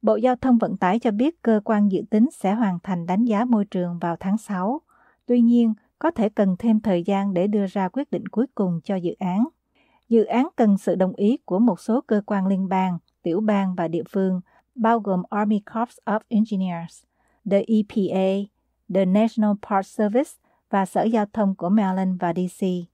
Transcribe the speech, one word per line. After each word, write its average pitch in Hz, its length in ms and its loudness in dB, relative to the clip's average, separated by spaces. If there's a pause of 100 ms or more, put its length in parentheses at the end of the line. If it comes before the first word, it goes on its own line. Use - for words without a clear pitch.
Bộ 220 140 2
Giao 240 200 2
thông 247 220 4
Vận 220 180 -2
tải 190 220 2
cho 233 120 0
biết 247 320 -2
cơ 220 220 2
quan 208 240 2
dự 185 220 0
tính 220 220 4
sẽ 196 220 -2
hoàn 202 280 0
thành 175 240 -4
đánh 190 180 0
giá 220 200 0
môi 226 200 2
trường 180 340 -4
vào 170 220 -4
tháng 196 180 -2
sáu. 208 420 -4 (460)
Tuy 247 140 4
nhiên, 233 340 4 (240)
có 320 120 0
thể 220 180 -2
cần 190 300 0
thêm 220 220 2
thời 185 220 0
gian 196 320 -2
để 180 120 0
đưa 208 200 0
ra 190 220 -4
quyết 277 220 -6
định 170 180 -6
cuối 240 260 -2
cùng 180 300 -2
cho 196 120 -4
dự 175 220 -4
án. 196 260 0 (640)
Dự 226 160 4
án 254 320 0
cần 208 220 4
sự 185 160 -2
đồng 185 200 0
ý 220 300 0
của 180 140 -4
một 214 220 2
số 233 200 -2
cơ 214 260 -2
quan 196 200 -2
liên 190 220 -2
bang, 185 300 -2 (240)
tiểu 170 180 -2
bang 196 340 0
và 170 140 -4
địa 165 220 -4
phương, 185 300 -2 (340)
bao 233 260 0
gồm 190 300 -2
Army 208 320 -2 (120)
Corps 233 320 -6
of 220 220 -2
Engineers, 185 720 -4 (480)
the 196 80 4
E 220 180 0 (120)
P - 80 -6 (180)
A, 190 340 0 (460)
the 190 100 4
National 208 480 2 (160)
Park 196 180 0
Service 220 440 -2 (400)
và 196 160 0
Sở - 160 -2
Giao 220 300 0
thông 202 220 0
của 175 140 -6
Maryland 190 520 0
và 170 140 -2
D 175 40 -4 (220)
C. - 20 -4 (300)